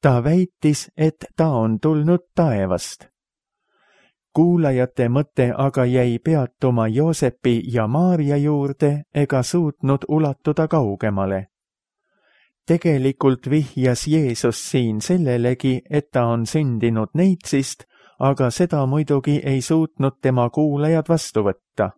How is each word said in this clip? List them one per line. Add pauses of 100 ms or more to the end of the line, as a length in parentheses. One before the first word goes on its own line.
Ta
väitis,
et (100)
ta
on
tulnud (160)
taevast. (1300)
Kuulajate
mõte
aga
jäi
peatuma
Joosepi (100)
ja
Maarja
juurde (100)
ega
suutnud
ulatuda
kaugemale. (1200)
Tegelikult
vihjas
Jeesus (100)
siin
sellelegi,
et
ta
on
sündinud
neitsist, (340)
aga
seda
muidugi
ei
suutnud
tema
kuulajad
vastu
võtta.